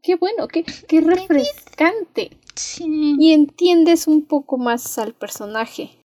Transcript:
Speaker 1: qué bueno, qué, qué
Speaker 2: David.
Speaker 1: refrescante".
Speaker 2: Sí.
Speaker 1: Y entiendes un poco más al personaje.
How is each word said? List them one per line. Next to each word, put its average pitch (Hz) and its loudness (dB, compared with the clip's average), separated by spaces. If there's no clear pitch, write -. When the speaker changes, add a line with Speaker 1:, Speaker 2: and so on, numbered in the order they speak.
Speaker 1:
qué 359 0
bueno, 370 -4
qué, 330 -4
qué - 0
Speaker 2:
David. 330 2
Speaker 1:
refrescante". 311 -4
Speaker 2:
Sí. 302 -4
Speaker 1:
Y 320 6
entiendes 330 4
un 311 2
poco 277 -4
más 240 -6
al 220 -8
personaje. 220 -10